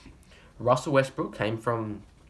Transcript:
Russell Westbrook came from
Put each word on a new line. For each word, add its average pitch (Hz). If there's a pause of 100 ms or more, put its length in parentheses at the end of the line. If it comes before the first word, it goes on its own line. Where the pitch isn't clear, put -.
(600)
Russell 135
Westbrook -
came 110
from 110 (260)